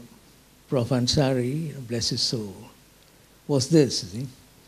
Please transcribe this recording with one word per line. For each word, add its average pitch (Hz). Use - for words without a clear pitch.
Prof 120
Ansari, 131
you 135
know, 135
bless 117
his 123
soul, 104
was 139
this, 151
you 101
see, 139